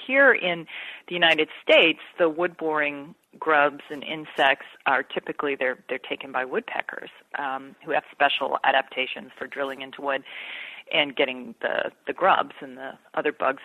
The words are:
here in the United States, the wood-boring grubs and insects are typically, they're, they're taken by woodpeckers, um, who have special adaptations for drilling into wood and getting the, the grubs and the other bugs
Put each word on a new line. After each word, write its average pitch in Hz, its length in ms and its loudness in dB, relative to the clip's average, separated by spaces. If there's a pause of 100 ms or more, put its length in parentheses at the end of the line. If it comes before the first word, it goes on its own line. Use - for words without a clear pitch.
here 269 260 6
in 170 340 -2 (420)
the 175 60 -6
United 160 340 4 (140)
States, 190 380 6 (180)
the 170 100 6
wood-boring 151 840 -2 (240)
grubs 147 520 4
and 147 120 -10
insects 151 640 0 (200)
are 135 160 4
typically, 147 520 -4
they're, 127 240 -2 (100)
they're 135 100 -4
taken 139 340 -10
by 127 120 -4
woodpeckers, - 640 -6 (280)
um, 135 460 -8
who 156 80 -6
have 151 180 2
special 139 540 0
adaptations 131 760 -2
for 135 80 -10
drilling 135 360 -8
into 135 180 -14
wood 139 240 -4 (680)
and 143 220 2
getting 127 460 -2
the, - 300 -2 (160)
the 147 60 -2
grubs 165 480 2
and 131 160 -14
the 131 160 -12 (220)
other 151 160 -2
bugs 135 340 -2